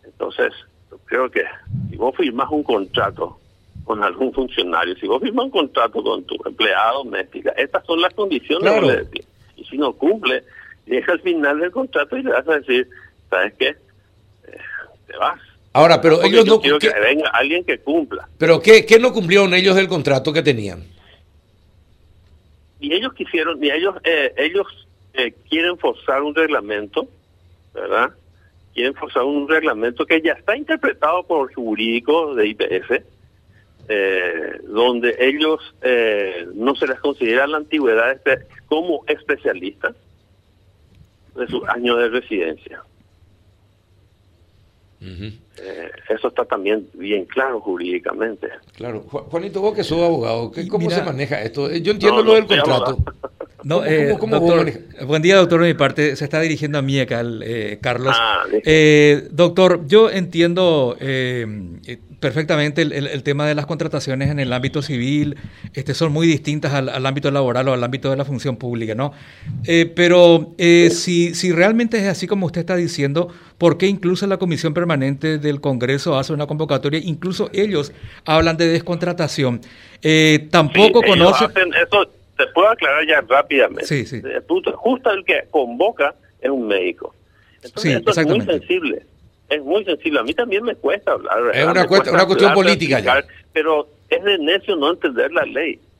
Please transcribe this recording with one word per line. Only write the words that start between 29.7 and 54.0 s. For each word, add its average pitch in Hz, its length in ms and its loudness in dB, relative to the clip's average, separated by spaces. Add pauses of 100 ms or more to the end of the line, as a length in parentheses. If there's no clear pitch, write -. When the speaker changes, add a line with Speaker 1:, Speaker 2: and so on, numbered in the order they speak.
Speaker 1:
que 160 140 0
ya 156 120 -2
está - 240 -4
interpretado 208 680 -2
por 147 260 -2
el - 60 -20
jurídico 120 800 -2
de 107 140 0
I 110 60 -8
P 95 240 -4
F, - 260 -4 (840)
eh, 92 760 -4
donde 120 560 0
ellos, 151 400 0 (220)
eh, 101 720 -2
no 120 220 -2
se 139 140 -2
les 131 100 -6
considera 135 480 0
la 151 120 -4
antigüedad 131 520 0
espe-, 131 340 -2 (220)
como 160 400 -4
especialista 123 880 -6 (1400)
de 123 100 -6
sus - 220 -6
años 120 280 -2
de 120 120 0
residencia. 98 720 -6 (2250)
Speaker 2:
Ujú. 95 320 -14 (300)
Speaker 1:
Eh, 85 280 -14 (200)
eso 110 180 -2
está 120 160 -4
también 101 480 -2
bien 95 320 -6
claro 131 360 -4
jurídicamente. 92 880 -6 (280)
Speaker 2:
Claro. 113 340 -10
Ju-, 143 200 -10
Juanito, 180 320 -6
vos 208 120 -2
que 208 80 -4
sos 165 200 -2
abogado, 117 500 -2
¿qué, - 100 -10
Speaker 3:
Y 180 60 -8
Speaker 2:
cómo 170 180 -2
Speaker 3:
mira 170 120 0
Speaker 2:
se 147 60 -2
maneja 139 380 -4
esto? 139 280 -6
Eh, 170 100 -4
yo 202 120 -2
entiendo 214 260 4
Speaker 1:
No, 220 40 4
Speaker 2:
lo 220 60 4
Speaker 1:
no 220 60 8
Speaker 2:
del 220 120 4
Speaker 1:
soy - 120 2
Speaker 2:
contrato. 127 320 2
Speaker 1:
abogado. - 240 -4 (480)
Speaker 3:
No, 151 140 -2
Speaker 2:
¿Cómo, 147 100 0
Speaker 3:
eh, 156 220 2